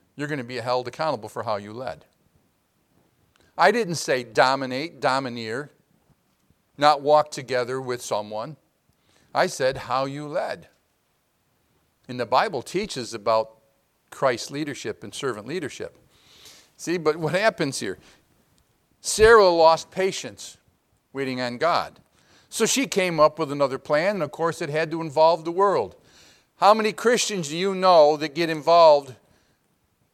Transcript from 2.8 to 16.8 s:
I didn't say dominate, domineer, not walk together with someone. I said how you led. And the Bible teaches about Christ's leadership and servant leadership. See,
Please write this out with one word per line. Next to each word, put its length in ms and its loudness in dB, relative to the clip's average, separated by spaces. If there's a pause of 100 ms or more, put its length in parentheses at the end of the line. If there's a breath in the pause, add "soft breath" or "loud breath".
I 140 6
didn't 260 0
say 280 -2
dominate, 760 0
domineer, 720 -4 (1040)
not 240 2
walk 280 4
together 500 -4
with 220 -8
someone. 560 -8 (760)
I 140 0
said 300 -2
how 280 -4
you 220 -10
led. 420 -10 (1400)
And 120 -10
the 60 -4
Bible 360 0
teaches 520 -8
about 440 -2 (520)
Christ's 420 -2
leadership 520 -8
and 100 -16
servant 340 -8
leadership. 500 -10 (800 soft breath)
See, 200 -4